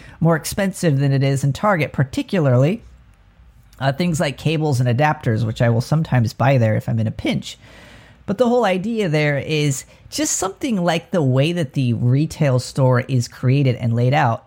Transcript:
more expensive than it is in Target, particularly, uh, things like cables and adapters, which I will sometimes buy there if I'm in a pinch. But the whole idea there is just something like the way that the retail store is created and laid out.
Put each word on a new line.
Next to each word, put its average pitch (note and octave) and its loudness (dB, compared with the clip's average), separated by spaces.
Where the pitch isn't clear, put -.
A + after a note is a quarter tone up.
more E3 4
expensive E3+ -2
than C#3 2
it C3+ 2
is C3+ 0
in C#3 2
Target, F#3+ 0
particularly, D3+ 0
uh, C3+ 0
things F3 -2
like D3 -4
cables D3+ 0
and B2+ 0
adapters, A#2+ 0
which A2+ -4
I A#2 4
will A#2 2
sometimes C3 0
buy C3 2
there A2 2
if A#2 -4
I'm A#2 -2
in A2 -2
a E3 -4
pinch. - -6
But G3+ -2
the A#3+ 2
whole A#3+ 2
idea G3 -2
there D3+ 0
is D3 -2
just D4+ -4
something C#4+ -4
like E3+ -2
the F3 0
way C#3 2
that F3 -4
the B2+ 0
retail B2+ 0
store B2+ 0
is B2 -2
created C3 0
and A2+ -2
laid B2 2
out. C3+ 0